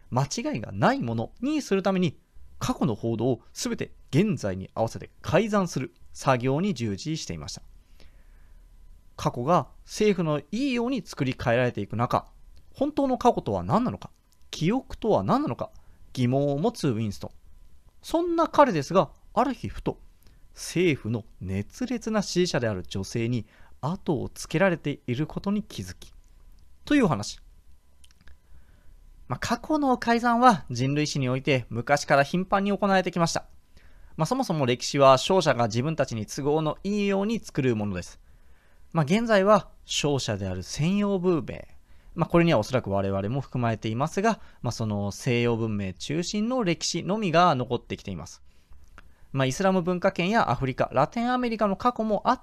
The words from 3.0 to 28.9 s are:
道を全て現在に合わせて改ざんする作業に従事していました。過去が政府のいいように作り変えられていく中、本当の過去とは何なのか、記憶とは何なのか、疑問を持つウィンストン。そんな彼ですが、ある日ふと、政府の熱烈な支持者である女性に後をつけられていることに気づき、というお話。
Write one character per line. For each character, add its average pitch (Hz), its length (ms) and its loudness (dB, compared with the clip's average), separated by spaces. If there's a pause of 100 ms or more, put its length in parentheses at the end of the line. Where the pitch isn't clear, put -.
道 110 100 0
を 120 140 0 (120)
全 233 220 -6
て - 160 -8 (200)
現 175 280 2
在 95 180 -4
に 92 160 -12
合 110 100 -2
わ 113 40 0
せ 101 100 -8
て - 140 -14 (100)
改 208 280 2
ざ 208 100 2
ん 180 80 0
す 147 120 -4
る - 140 -8 (200)
作 131 260 2
業 131 220 0
に 202 120 0
従 117 220 -4
事 156 220 -6
し - 80 -8
て - 80 -8
い 82 40 -10
ま 73 120 -12
し - 40 -10
た。 - 80 -14 (1500)
過 - 160 -2
去 120 120 -6
が 156 240 2 (180)
政 208 300 2
府 180 80 -2
の 151 160 0 (120)
い 269 180 -2
い 254 40 -2
よ 240 140 -2
う - 20 -2
に 262 160 -4
作 - 200 -4
り 127 160 -2
変 117 140 2
え - 20 4
ら 127 60 4
れ 123 80 0
て 107 100 -6
い 98 60 -6
く - 80 -8
中、 117 300 -2 (480)
本 294 180 -2
当 277 160 0
の 254 100 0
過 - 160 4
去 170 80 -2
と 113 120 -2
は 90 100 -2
何 156 200 2
な 220 80 -2
の - 60 -8
か、 - 120 -14 (420)
記 160 200 0
憶 - 260 -4
と 226 120 -2
は 120 140 4
何 208 180 2
な - 60 -2
の 123 80 -4
か、 - 160 -8 (420)
疑 123 140 2
問 139 240 2
を 139 60 -2
持 202 140 0
つ 170 180 -4
ウ 110 60 0
ィ 110 120 -4
ン 101 40 -6
ス - 80 -10
ト - 80 -10
ン。 - 40 -14 (720)
そ 330 200 -2
ん 339 140 0
な 330 120 2
彼 269 240 6
で 151 120 0
す - 100 -6
が、 170 160 4 (240)
あ 220 100 2
る 262 100 -2
日 - 160 -8
ふ - 140 -10
と、 - 160 -4 (540)
政 165 480 0
府 107 80 -6
の 113 160 -4 (160)
熱 98 440 -6
烈 233 260 -4
な 214 100 0
支 - 200 0
持 180 60 2
者 170 120 0
で 117 80 0
あ 107 60 0
る 90 100 -6
女 98 200 -6
性 117 260 -2
に 120 160 -2 (360)
後 151 400 -4
を 101 80 -8
つ - 180 -14
け 156 120 -2
ら 196 100 4
れ 170 80 -2
て 143 300 -6
い 120 80 -2
る 151 120 -2
こ - 120 -8
と 196 120 -4
に 208 120 -2
気 - 180 -12
づ 92 160 -10
き、 - 160 -20 (680)
と 294 120 2
い 285 60 6
う 226 40 4
お - 20 4
話。 107 320 -4 (1900)